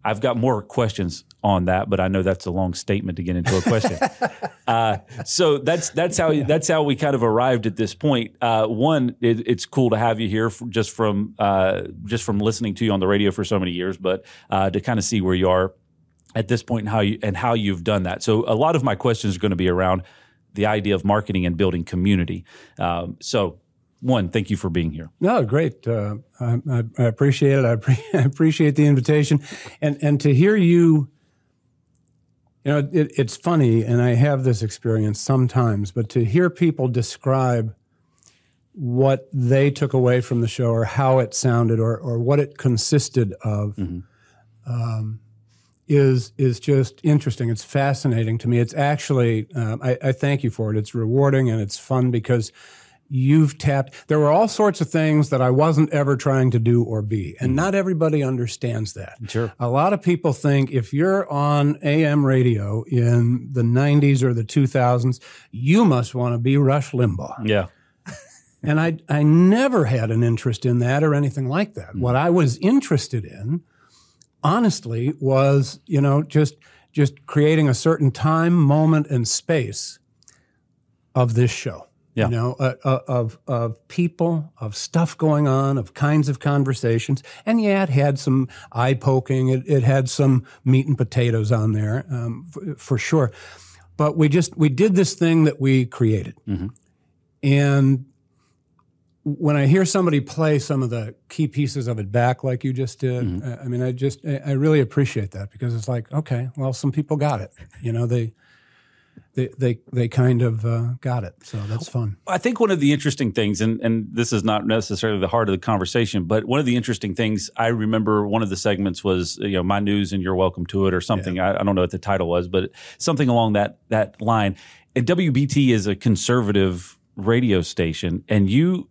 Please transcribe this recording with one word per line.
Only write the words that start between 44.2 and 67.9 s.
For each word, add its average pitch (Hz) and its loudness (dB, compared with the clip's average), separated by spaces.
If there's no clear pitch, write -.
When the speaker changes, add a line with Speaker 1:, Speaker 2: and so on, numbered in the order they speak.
Speaker 2:
um, 113 -6
is, 135 4
is 127 0
just 135 0
interesting. 143 0
It's 110 -4
fascinating 123 0
to - -4
me. 120 2
It's 117 -2
actually, 131 0
uh, 113 -4
I, 127 0
I 135 0
thank 143 -2
you 117 -2
for 110 -6
it. 110 -2
It's 104 -6
rewarding 131 2
and 113 0
it's 101 -6
fun 127 0
because 117 -2
you've 143 4
tapped, 139 -2
there 151 2
were 147 4
all 196 4
sorts 208 2
of 147 -2
things 151 2
that 131 2
I 127 4
wasn't 151 4
ever 139 2
trying 131 2
to 120 2
do 117 4
or 110 -4
be, 101 -6
and 127 -2
Speaker 1:
Mm-hmm. 131 0
Speaker 2:
not 185 0
everybody 160 0
understands 120 -4
that. 95 -14
Speaker 1:
Sure. 113 -4
Speaker 2:
A 120 -2
lot 151 2
of - -4
people 170 0
think 139 0
if 127 -4
you're 185 0
on 147 0
A 151 2
M 147 2
radio 117 0
in 120 0
the 123 -2
nineties 139 2
or 127 2
the 117 -4
two 135 0
thousands, 123 0
you 156 2
must 123 2
wanna 120 -2
be 131 0
Rush 139 2
Limbaugh. 110 -2
Speaker 1:
Yeah. 101 2